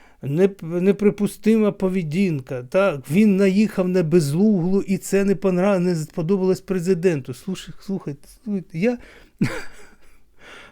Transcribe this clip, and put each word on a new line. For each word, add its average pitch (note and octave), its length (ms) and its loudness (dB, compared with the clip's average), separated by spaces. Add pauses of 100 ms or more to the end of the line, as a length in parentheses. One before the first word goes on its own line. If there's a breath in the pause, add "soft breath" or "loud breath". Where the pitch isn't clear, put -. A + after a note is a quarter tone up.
(240 soft breath)
Неп-, F3 580 0
неприпустима G3+ 880 2
поведінка, E3 920 -2
так? D#3 480 0
Він G3 260 4
наїхав G3 500 2
на F3+ 160 2
Безуглу, F3 800 2
і F#3+ 160 -2
це G3 280 0
не G3 100 2
понра-, F#3+ 440 0
не F3+ 160 0
сподобалось F#3 680 -2
президенту. F3 720 -2
Слушай, - 480 -10
слухайте, E3 460 -10 (160)
слухайте, G3 360 -6
я, A#3+ 180 0 (420 soft breath)
<laughs> - 80 2 (1200 loud breath)